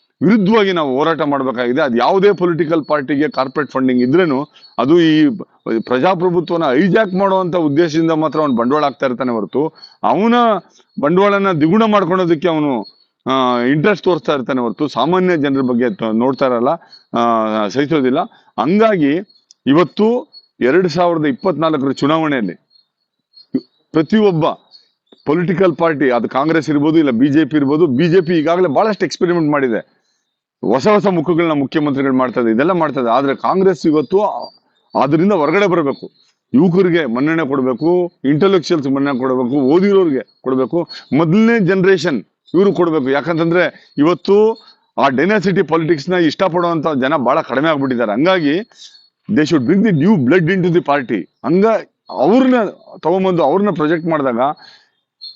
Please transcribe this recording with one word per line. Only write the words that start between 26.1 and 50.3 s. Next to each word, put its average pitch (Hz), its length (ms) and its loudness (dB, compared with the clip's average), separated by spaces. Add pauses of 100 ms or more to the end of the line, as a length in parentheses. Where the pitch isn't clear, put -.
ಕಾಂಗ್ರೆಸ್ 151 400 -2
ಇರ್ಬೋದು, 151 300 2
ಇಲ್ಲ 147 100 2
ಬಿ 123 180 2
ಜೆ 151 180 2
ಪಿ 151 120 -2
ಇರ್ಬೋದು, 151 300 2
ಬಿ 139 200 0
ಜೆ 180 140 4
ಪಿ 165 120 -2
ಈಗಾಗಲೇ 170 340 0
ಬಹಳಷ್ಟು 185 380 0
ಎಕ್ಸ್ಪೆರಿಮೆಂಟ್ 170 460 -2
ಮಾಡಿದೆ, 131 260 0 (840)
ಹೊಸ 123 260 0
ಹೊಸ 208 200 2
ಮುಖಗಳನ್ನ 170 440 0
ಮುಖ್ಯಮಂತ್ರಿಗಳು 139 640 -2
ಮಾಡ್ತಾ 127 280 0
ಇದೆ, 113 100 2
ಇದೆಲ್ಲ 135 200 2
ಮಾಡ್ತಾ 151 300 -2
ಇದೆ. 117 80 -2
ಆದ್ರೆ 135 260 0
ಕಾಂಗ್ರೆಸ್ 180 500 0
ಇವತ್ತು 156 340 0 (800)
ಅದರಿಂದ 156 340 2
ಹೊರಗಡೆ 170 340 0
ಬರ್ಬೇಕು, 143 440 -2 (420)
ಯುವಕರಿಗೆ 170 520 2
ಮನ್ನಣೆ 147 420 -2
ಕೊಡ್ಬೇಕು, 143 640 -2 (140)
ಇಂಟೆಲೆಕ್ಚುಯಲ್ಸ್ 156 640 0
ಮನ್ನಣೆ 139 320 -2
ಕೊಡ್ಬೇಕು, 131 420 -2
ಓದಿರೋರಿಗೆ 175 800 0
ಕೊಡ್ಬೇಕು, 131 480 -4 (240)
ಮೊದಲನೇ 208 460 2
ಜನರೇಷನ್ 175 640 0 (300)
ಇವ್ರು 190 200 2
ಕೊಡ್ಬೇಕು. 156 360 0
ಯಾಕಂತಂದ್ರೆ 165 880 -2
ಇವತ್ತು 196 640 2 (340)
ಆ 117 100 2
ಡೈನಾಸಿಟಿ 180 540 0
ಪಾಲಿಟಿಕ್ಸ್ 160 480 -2
ನ 180 40 -2
ಇಷ್ಟಪಡುವಂತ 170 760 0 (140)
ಜನ 135 140 0
ಬಹಳ 143 260 0
ಕಡಿಮೆ 139 280 -2
ಆಗ್ಬಿಟ್ಟಿದ್ದಾರೆ. 127 420 -2
ಹಂಗಾಗಿ 156 460 0 (760)
they 139 200 2
should 131 200 0
bring 202 160 2
the 156 160 2
new 202 140 4 (100)
blood 156 220 2